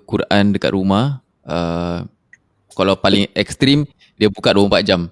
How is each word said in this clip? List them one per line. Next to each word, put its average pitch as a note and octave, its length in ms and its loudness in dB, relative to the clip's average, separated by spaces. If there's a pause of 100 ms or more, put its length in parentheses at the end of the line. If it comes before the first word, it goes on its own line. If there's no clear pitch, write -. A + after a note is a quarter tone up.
Quran G2+ 500 0
dekat F#2 200 0
rumah? G2 480 0 (240)
Ah, E2+ 640 -6 (640)
kalau F#2+ 240 -4
paling G2+ 380 0
ekstrim, C#3 500 0 (320)
dia G#2+ 120 2
buka - 240 0
dua G2+ 120 4
puluh G2+ 60 2
empat G2 160 2
jam. F#2 160 2 (100)